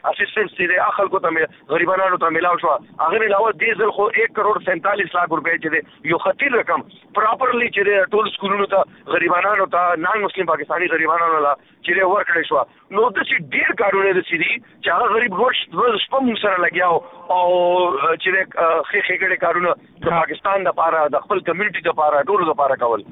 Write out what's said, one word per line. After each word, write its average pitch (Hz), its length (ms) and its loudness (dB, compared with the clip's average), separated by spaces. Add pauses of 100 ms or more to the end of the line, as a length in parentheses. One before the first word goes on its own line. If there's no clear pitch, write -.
(100)
اسسټنس 202 480 -4
دي، 180 80 0 (120)
هغه 214 120 0
خلکو 190 280 0
ته 165 120 0
مې، 160 140 0 (260)
غریبانو 180 460 0
ته 165 120 0
میلاو 165 300 0
شوه. 156 200 0 (220)
هغه 165 180 0
نه 220 60 0
علاوه 208 280 2
دې 202 260 -2
ځل 208 120 2
خو - 140 0
ایک 226 280 0
کروڑ 208 320 0
سینتالیس 185 500 -2
لاکھ 175 160 0
روپۍ 165 320 -2
چې 160 60 -2
دی، 156 420 -6
یو 165 80 2
خطیر 262 340 0
رقم 175 280 0 (340)
پراپرلی 240 540 0
چې 196 160 -2
دی، 202 120 2 (160)
ټول 208 220 2
سکولونو 202 320 -2
ته، 190 180 2 (220)
غریبانو 180 600 0
ته، 175 320 2
نان 196 240 -2
مسلم 185 240 -4
پاکستاني 160 400 -2
غریبانو 165 400 0 (180)
ته 143 100 2 (300)
چې - 100 -4
دی 185 60 0
ورکړی 180 480 0
شوه. 139 180 0 (240)
نو 220 180 2
داسې 269 260 -4 (200)
ډېر 294 280 -2
کارونه 196 300 2
داسې 180 300 -2
دي 190 100 -2 (300)
چې - 60 -4
هغه 185 260 2
غریب 220 180 0
ورځ، 226 260 0 (200)
ورځ 220 260 2
شپه 269 160 -2
موږ 240 220 0
سره 196 140 2 (100)
لګیا 180 200 0
وو. 170 140 2 (300)
او، 180 140 2 (540)
آه، 160 180 0
چې 185 180 -4
دی، 190 80 2 (160)
آه، 165 300 2
ښې 202 180 -2
ښېګړې 185 300 -2
کارونه 170 380 0 (280)
د 170 60 -2
پاکستان 170 560 -2
دپاره، 160 440 0
د 135 100 -2
خپل 190 220 -2
کمیونټي 175 440 -4
دپاره، 151 380 2
ټولو 160 300 0
دپاره 135 240 2
کول. 113 360 0